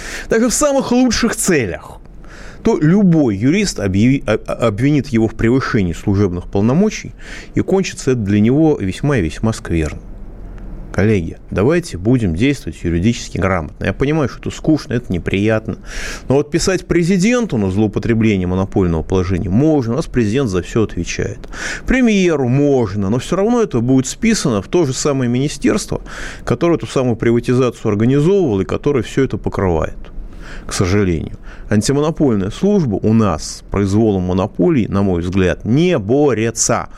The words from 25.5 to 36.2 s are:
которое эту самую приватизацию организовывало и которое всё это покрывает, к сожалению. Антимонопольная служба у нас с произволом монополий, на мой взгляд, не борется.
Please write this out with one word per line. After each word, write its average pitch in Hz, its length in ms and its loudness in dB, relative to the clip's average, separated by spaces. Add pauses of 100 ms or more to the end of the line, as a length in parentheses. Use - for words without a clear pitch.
которое 160 320 0
эту 117 100 -8
самую 127 300 0
приватизацию 117 760 0
организовывало 135 680 2
и 90 40 -2
которое 139 380 0
всё - 200 0
это 113 140 -2
покрывает, 90 600 -2 (720)
к - 60 -8
сожалению. 90 640 0 (320)
Антимонопольная 135 800 2
служба 180 440 2
у 110 180 2
нас 104 440 2
с - 40 -20 (100)
произволом 101 520 2
монополий, 92 640 0
на 98 140 0
мой 92 200 0
взгляд, 90 440 0
не 156 320 2
борется. 113 1000 0